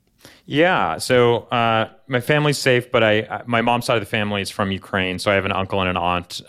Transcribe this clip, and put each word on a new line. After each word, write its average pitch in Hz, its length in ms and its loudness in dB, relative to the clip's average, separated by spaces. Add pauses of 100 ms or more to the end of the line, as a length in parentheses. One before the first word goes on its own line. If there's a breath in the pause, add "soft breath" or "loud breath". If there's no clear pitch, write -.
(440 loud breath)
Yeah. 139 540 0
So, 120 440 2 (100)
uh, 113 380 0 (180)
my 123 120 -2
family's 147 380 0
safe, 123 320 2
but 117 140 2
I, 107 160 4
I, 107 260 -8
my 117 140 0
mom's 117 240 0
side 123 120 0
of 104 60 -2
the - 80 -12
family 104 320 -2
is 92 80 -8
from 98 220 -2
Ukraine. 92 480 -4
So 107 100 -2
I 98 40 4
have 95 100 2
an 98 80 -2
uncle 95 300 -4
and 92 60 0
an 92 80 -2
aunt, 87 520 -4